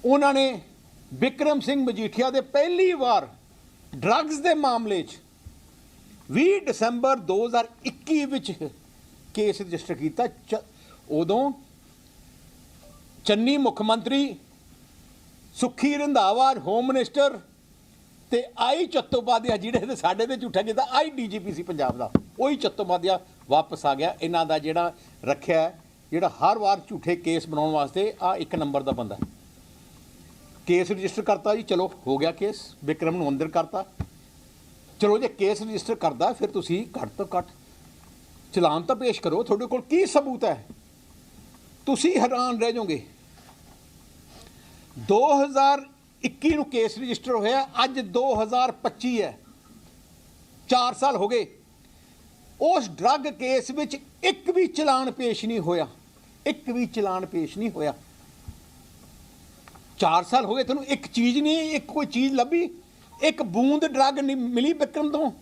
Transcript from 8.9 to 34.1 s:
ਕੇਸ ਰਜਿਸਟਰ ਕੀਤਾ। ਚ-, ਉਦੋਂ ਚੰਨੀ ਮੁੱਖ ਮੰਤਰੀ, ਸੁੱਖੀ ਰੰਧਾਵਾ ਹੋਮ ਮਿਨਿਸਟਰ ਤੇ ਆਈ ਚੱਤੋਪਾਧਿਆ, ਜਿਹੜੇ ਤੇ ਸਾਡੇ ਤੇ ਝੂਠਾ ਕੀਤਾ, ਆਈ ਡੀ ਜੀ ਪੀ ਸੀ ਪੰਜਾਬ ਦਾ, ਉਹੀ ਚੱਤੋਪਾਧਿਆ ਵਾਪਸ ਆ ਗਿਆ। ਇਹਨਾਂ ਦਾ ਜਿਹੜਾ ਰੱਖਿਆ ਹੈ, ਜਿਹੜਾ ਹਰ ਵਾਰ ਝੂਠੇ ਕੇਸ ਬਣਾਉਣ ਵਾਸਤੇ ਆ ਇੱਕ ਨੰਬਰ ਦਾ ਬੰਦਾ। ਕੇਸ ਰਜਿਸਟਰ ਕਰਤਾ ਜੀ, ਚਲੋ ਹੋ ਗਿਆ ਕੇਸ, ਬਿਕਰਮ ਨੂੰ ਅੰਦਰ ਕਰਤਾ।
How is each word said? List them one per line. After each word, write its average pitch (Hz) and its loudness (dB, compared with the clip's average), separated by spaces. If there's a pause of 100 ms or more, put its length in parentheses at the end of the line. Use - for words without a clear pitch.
ਕੇਸ 208 0
ਰਜਿਸਟਰ 170 -6
ਕੀਤਾ। 156 -2
ਚ-, - -6 (480)
ਉਦੋਂ 202 2 (1700)
ਚੰਨੀ 226 2
ਮੁੱਖ 254 0
ਮੰਤਰੀ, 233 0 (1160)
ਸੁੱਖੀ 269 -2
ਰੰਧਾਵਾ 262 4
ਹੋਮ 208 -2
ਮਿਨਿਸਟਰ 262 2 (880)
ਤੇ 480 0 (140)
ਆਈ 311 2
ਚੱਤੋਪਾਧਿਆ, 233 0
ਜਿਹੜੇ 220 -2
ਤੇ 233 -2
ਸਾਡੇ 196 0
ਤੇ 262 -4
ਝੂਠਾ 196 -2
ਕੀਤਾ, 226 0
ਆਈ 302 2
ਡੀ 254 -6
ਜੀ 202 -6
ਪੀ 185 -8
ਸੀ 156 -8
ਪੰਜਾਬ 139 -2
ਦਾ, 113 -6 (300)
ਉਹੀ 269 2
ਚੱਤੋਪਾਧਿਆ 180 -2 (280)
ਵਾਪਸ 156 0
ਆ 139 2
ਗਿਆ। 151 -2
ਇਹਨਾਂ 165 0
ਦਾ 156 0
ਜਿਹੜਾ 170 -2 (300)
ਰੱਖਿਆ 139 0
ਹੈ, 170 -4 (300)
ਜਿਹੜਾ 170 0
ਹਰ 196 2
ਵਾਰ 196 2
ਝੂਠੇ 175 -4
ਕੇਸ 165 -4
ਬਣਾਉਣ 156 -2
ਵਾਸਤੇ 180 -2
ਆ 185 0
ਇੱਕ 170 -6
ਨੰਬਰ 143 -2
ਦਾ 135 -2
ਬੰਦਾ। 107 -6 (1500)
ਕੇਸ 175 2
ਰਜਿਸਟਰ 196 -4
ਕਰਤਾ 208 2
ਜੀ, 226 -4
ਚਲੋ 185 0 (140)
ਹੋ 135 0
ਗਿਆ 160 0
ਕੇਸ, - -6
ਬਿਕਰਮ 160 -2
ਨੂੰ 156 -2
ਅੰਦਰ 139 -2
ਕਰਤਾ। 175 -2 (1120)